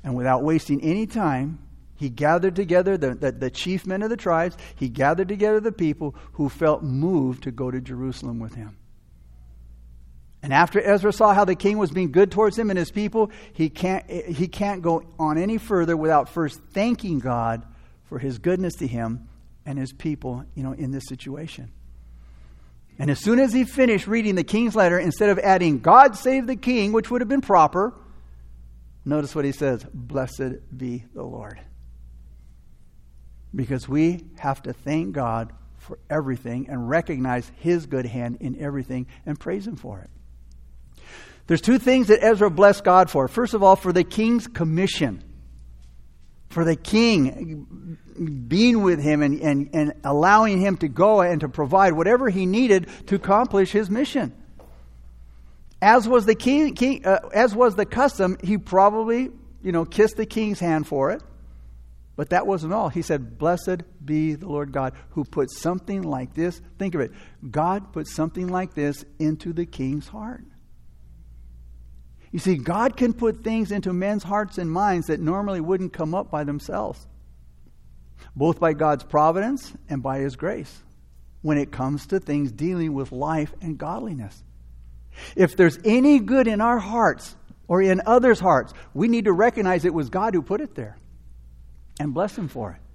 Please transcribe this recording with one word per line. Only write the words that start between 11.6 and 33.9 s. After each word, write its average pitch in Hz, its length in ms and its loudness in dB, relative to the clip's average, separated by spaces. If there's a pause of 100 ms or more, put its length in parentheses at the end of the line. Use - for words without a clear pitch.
was 170 140 -2
being 175 180 -2
good 185 220 4
towards 208 260 2
him 220 100 -2
and 185 100 -2
his 170 120 -4
people, 208 400 -2 (220)
he 160 180 -2
can't, 185 400 -4
he 170 380 -6
can't 202 340 -4
go 165 220 0 (160)
on 156 180 0
any 214 200 -2
further 170 380 0
without 156 320 2
first 160 320 -6 (120)
thanking 202 480 -2
God 117 440 -4 (420)
for 143 120 -12
his 127 200 -6
goodness 180 360 -2
to 139 140 -8
him 117 400 -6 (360)
and 139 140 -8
his 131 140 -8
people, 131 520 -8 (120)
you 135 80 -8
know, 131 80 -8
in 135 180 -8
this 135 180 -8
situation. 135 640 -14 (1300)
And 143 120 -2
as 139 100 -4
soon 226 180 2
as 254 160 2
he 254 100 2
finished 233 420 2
reading 214 280 -2
the 175 100 0
king's 214 320 -2
letter, 180 220 4
instead 202 320 0
of 190 80 2
adding, 180 400 2
"God 226 360 8
save 254 320 0
the 262 100 -4
king," 220 360 0
which 220 180 0
would 240 120 -2
have 214 60 -4
been 277 120 2
proper, 190 540 4 (1080)
notice 147 320 -4
what 143 120 -2
he 139 40 -2
says, 131 340 -4 (100)
"Blessed 131 840 -8
be 123 280 -8 (100)
the - 80 -12
Lord." 107 360 -14 (2000)
Because 131 340 -6
we 160 380 0 (120)